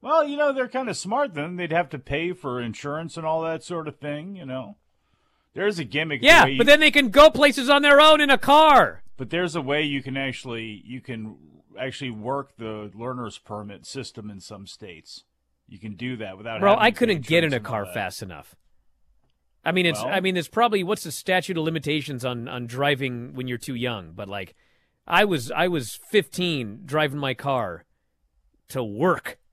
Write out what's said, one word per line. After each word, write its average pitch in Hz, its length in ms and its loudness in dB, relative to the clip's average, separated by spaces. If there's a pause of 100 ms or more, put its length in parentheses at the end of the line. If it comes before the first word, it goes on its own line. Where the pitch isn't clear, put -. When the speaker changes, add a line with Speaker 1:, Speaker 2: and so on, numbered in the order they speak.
Speaker 1:
Well, 302 260 2
you 285 80 -8
know, 294 160 0
they're 254 160 -2
kinda 254 240 -6
smart 233 400 -4
then. 160 240 -8
They'd 175 160 -6
have 170 160 0
to 147 100 -10
pay 165 360 -6
for 127 260 -6
insurance 143 560 -8
and 165 80 -12
all 160 160 -2
that 160 240 -6
sort 165 240 -8
of 139 100 -14
thing, 151 380 -10
you 175 80 -16
know. 127 320 -12 (800)
There's 190 240 -2
a 160 60 -6
gimmick. 143 380 -4
Speaker 2:
Yeah, 294 220 8
Speaker 1:
The 139 60 0
way 135 80 -2
Speaker 2:
but 233 80 4
Speaker 1:
you 277 40 6
Speaker 2:
then 302 100 8
they 302 100 6
can 277 180 2
go 285 220 10
places 277 400 2
on 285 100 6
their 285 180 8
own 302 220 10
in 294 80 2
a 269 80 8
car. 269 680 6 (120)
Speaker 1:
But 131 140 -10
there's 170 260 -2
a 160 60 -4
way 143 220 0
you 143 180 -2
can 131 160 -6
actually, 117 680 -8
you 123 160 -14
can 110 360 -12 (440)
actually 131 300 -8
work 127 480 -8
the 107 360 -10
learner's 117 440 -10
permit 104 480 -14
system 117 420 -14
in 101 120 -16
some 98 260 -18
states. - 580 -20 (420)
You 98 120 -20
can 107 160 -12
do 123 240 -8
that 98 180 -12
without 110 240 -10
Speaker 2:
Bro, 196 120 4
Speaker 1:
having 208 120 2
Speaker 2:
I 233 60 6
Speaker 1:
to 226 40 -6
pay - 40 -14
Speaker 2:
couldn't 202 280 -2
get 165 160 2
in - 20 2
Speaker 1:
insurance 151 100 0
Speaker 2:
a - 20 -2
Speaker 1:
and 110 120 -6
all - 40 -6
Speaker 2:
car 107 140 -4
Speaker 1:
that. 90 80 -12
Speaker 2:
fast 95 280 -8
enough. 87 320 -18 (1080)
I 165 80 -2
mean, 180 140 2
it's, 156 160 0
Speaker 1:
Well 127 100 -4
Speaker 2:
I 190 80 0
mean, 185 140 -2
there's 170 140 -4
probably, 214 360 0
what's 190 200 -6
the 165 60 -12
statute 185 460 -4
of 160 80 -2
limitations 147 580 -4
on, 120 260 -6
on 120 180 -10
driving 127 640 -4
when 127 160 -10
you're 123 80 -6
too 131 180 -10
young? 113 380 -6
But, 98 160 -12
like, 98 260 -12 (540)
I 180 160 4
was, 156 280 -4
I 170 160 0
was 151 320 -6 (100)
fifteen 160 760 -2
driving 147 360 -2
my 135 120 -4
car 120 520 -4 (840)
to 131 120 -6
work. 117 560 -2 (140)